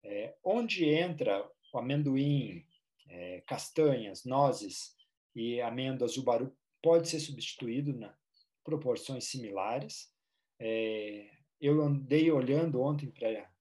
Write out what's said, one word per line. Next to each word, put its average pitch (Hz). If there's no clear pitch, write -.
É, 101
onde 202
entra 151
o 131
amendoim, 135
é, 87
castanhas, 123
nozes 127
e 117
amêndoas, 123
o 131
Baru 127
pode 165
ser 160
substituído 139
na 110
proporções 135
similares. 113
É, 110
eu 151
andei 143
olhando 139
ontem 143
pra -